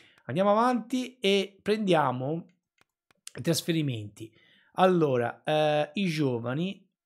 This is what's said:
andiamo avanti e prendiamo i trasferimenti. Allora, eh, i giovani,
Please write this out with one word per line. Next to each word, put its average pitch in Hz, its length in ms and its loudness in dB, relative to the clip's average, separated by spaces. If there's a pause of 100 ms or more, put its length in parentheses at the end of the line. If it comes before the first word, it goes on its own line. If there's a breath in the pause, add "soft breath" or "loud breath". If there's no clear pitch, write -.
(260 soft breath)
andiamo 190 260 2
avanti 247 680 0
e 196 420 0
prendiamo 160 840 0 (920)
i - 60 -12
trasferimenti. 127 880 -4 (440 soft breath)
Allora, 151 680 2
eh, 151 500 0
i 202 140 -2
giovani, 143 800 -4 (200)